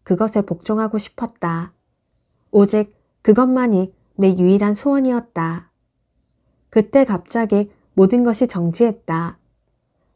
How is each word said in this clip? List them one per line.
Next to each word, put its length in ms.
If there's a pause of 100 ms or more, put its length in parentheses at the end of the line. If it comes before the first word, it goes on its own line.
그것에 380
복종하고 540
싶었다. 760 (800)
오직 440 (280)
그것만이 720 (220)
내 240
유일한 340
소원이었다. 960 (1000)
그때 340
갑자기 640 (240)
모든 280
것이 240
정지했다. 920 (760)